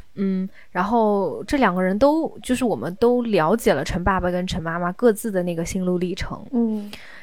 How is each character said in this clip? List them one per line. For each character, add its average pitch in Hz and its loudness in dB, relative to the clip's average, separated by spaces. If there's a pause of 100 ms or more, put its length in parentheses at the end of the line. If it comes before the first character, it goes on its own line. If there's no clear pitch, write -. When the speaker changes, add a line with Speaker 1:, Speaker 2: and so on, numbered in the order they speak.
(200)
Speaker 1:
嗯， 190 -2 (220)
然 180 0
后 202 0
这 285 -2
两 214 4
个 185 0
人 185 0
都， 294 2
就 254 -2
是 247 0
我 190 2
们 135 -4
都 247 4
了 196 2
解 233 2
了 143 2
陈 175 -4
爸 190 2
爸 180 0
跟 180 -2
陈 180 -6
妈 165 -4
妈 175 -2
各 233 4
自 220 -6
的 185 0
那 175 -2
个 165 -4
心 185 -4
路 180 2
历 180 -4
程。 - -8
Speaker 2:
嗯。 220 -2 (320)